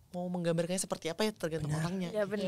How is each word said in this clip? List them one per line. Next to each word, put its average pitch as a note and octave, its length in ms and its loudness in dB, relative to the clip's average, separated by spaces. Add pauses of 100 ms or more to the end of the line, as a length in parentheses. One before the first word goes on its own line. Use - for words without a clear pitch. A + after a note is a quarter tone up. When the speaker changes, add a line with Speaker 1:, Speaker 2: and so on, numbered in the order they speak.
(120)
Speaker 1:
mau F3+ 160 -4
menggambarkannya F3 520 2
seperti - 280 -2
apa E3 140 0
ya G#3+ 100 2
tergantung D#3 380 -2
Speaker 2:
Benar. D3+ 120 2
Speaker 1:
orangnya. F3+ 280 0
Speaker 3:
Ya, G#3+ 160 2
benar G3+ 220 -2